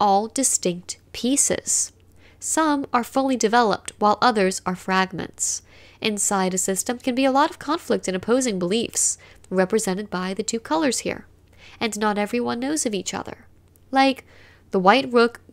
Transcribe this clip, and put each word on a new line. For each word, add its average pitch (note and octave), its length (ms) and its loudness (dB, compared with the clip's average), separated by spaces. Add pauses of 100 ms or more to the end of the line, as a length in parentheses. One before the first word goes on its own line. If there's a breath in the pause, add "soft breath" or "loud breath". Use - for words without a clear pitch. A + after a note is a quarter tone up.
all G3+ 260 4
distinct - 720 -2 (140)
pieces. - 800 -2 (480 soft breath)
Some D4 520 0
are A#3+ 120 0
fully C4+ 320 0
developed, G#3+ 640 2
while G#3 200 4
others G#3 460 2
are F3+ 80 -2
fragments. - 880 -4 (380 loud breath)
Inside G3 520 0
a F#3 60 -2
system G3 400 -2
can B3 160 -2
be C4+ 100 2
a C4+ 60 4
lot C#4+ 180 4
of - 120 -14
conflict C4+ 480 -4
and F#3 80 -2
opposing G#3+ 420 0
beliefs, F#3 600 -2 (300 loud breath)
represented F#3+ 640 0
by F#3 240 -6
the G#3+ 80 -6
two A3+ 160 -6
colors D4 420 -2
here. - 260 -8 (520 loud breath)
And A3 180 -4
not G#3 220 0
everyone A#3+ 400 -2
knows C#4+ 260 -4
of A3+ 80 -2
each F#3 220 -6
other. - 320 -10 (460)
Like, C4+ 320 2 (480 soft breath)
the G3 80 2
white A#3+ 320 4
rook A#3 280 2 (120)